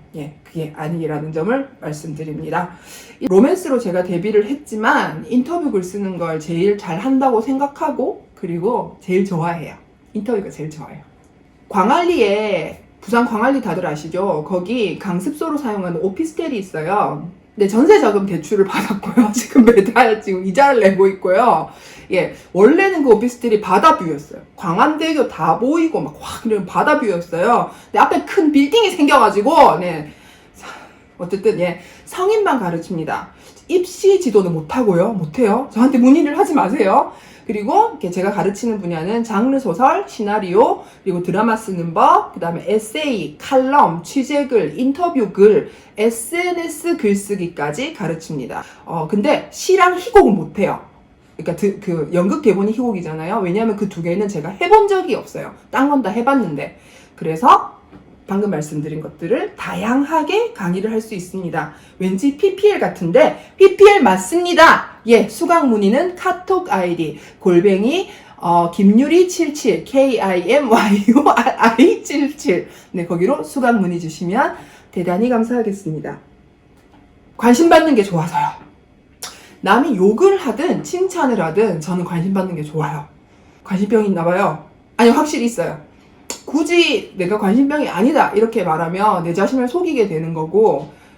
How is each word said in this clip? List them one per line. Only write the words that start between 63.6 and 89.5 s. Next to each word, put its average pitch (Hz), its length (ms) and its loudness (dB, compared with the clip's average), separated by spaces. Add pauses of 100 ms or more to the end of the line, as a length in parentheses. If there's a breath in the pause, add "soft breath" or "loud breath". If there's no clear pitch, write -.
맞습니다. 320 920 4 (140)
예, 220 200 6
수강 330 420 2
문의는 233 460 2
카톡 - 560 -2
아이디 165 480 -2 (200 loud breath)
골뱅이, 202 720 2 (280 loud breath)
어, 170 340 2
김유리 285 560 4
칠칠, 294 560 -2
케이아이엠와이유아이 233 2250 2
칠칠. 277 640 -2 (220 loud breath)
네, 175 140 -6
거기로 190 380 -2
수강 240 380 0
문의 175 180 -4
주시면 185 560 -4 (360 loud breath)
대단히 185 360 -2
감사하겠습니다. 208 920 -4 (1160)
관심 254 340 4
받는 320 260 6
게 208 80 4
좋아서요. 175 440 -4 (1120 loud breath)
남이 226 360 2
욕을 254 400 4
하든 269 460 -2
칭찬을 339 580 -2
하든 165 400 0
저는 175 240 -4
관심 180 280 -4
받는 185 220 -2
게 151 80 -6
좋아요. 151 440 -6 (560 soft breath)
관심병이 208 440 0
있나 175 160 0
봐요. 180 420 0 (320)
아니, 233 120 6
확실히 294 360 0
있어요. 233 340 -6 (640 soft breath)
굳이 311 720 0
내가 185 220 -2
관심병이 269 500 0
아니다 247 420 0
이렇게 220 320 0
말하면 175 600 -2
내 170 100 -4
자신을 240 340 -2